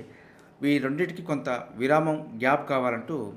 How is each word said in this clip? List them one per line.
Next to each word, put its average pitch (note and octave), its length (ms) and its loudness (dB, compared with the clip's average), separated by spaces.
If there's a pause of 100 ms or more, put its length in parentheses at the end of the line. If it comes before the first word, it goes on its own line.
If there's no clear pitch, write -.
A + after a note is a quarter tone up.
(720)
ఈ - 80 6
రెండింటికి E3 520 -2
కొంత C#3 180 -4 (280)
విరామం, D3+ 400 4 (260)
గ్యాప్ D3 260 4
కావాలంటూ B2+ 480 0 (200)